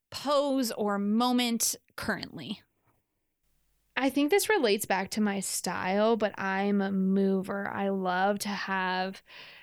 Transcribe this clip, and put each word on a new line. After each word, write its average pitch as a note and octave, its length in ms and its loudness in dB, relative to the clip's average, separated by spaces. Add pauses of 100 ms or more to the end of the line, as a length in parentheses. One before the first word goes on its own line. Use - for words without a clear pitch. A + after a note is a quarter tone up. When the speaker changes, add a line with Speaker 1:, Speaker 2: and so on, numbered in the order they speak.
(100)
Speaker 1:
pose C4+ 640 0
or G3+ 260 -2
moment A#3 760 2 (220)
currently? - 640 -8 (1300)
Speaker 2:
I C4 140 4
think C#4+ 200 2
this G4 180 4
relates A#3+ 380 4
back F#3+ 240 -2
to G#3+ 100 -2
my G3+ 200 0
style, G3 760 0
but G#3+ 220 -2
I'm G3 420 0
a G3 100 0
mover. G3 800 0
I G3 220 -2
love F#3+ 500 0
to G#3 80 -6
have, F#3 760 -4 (400)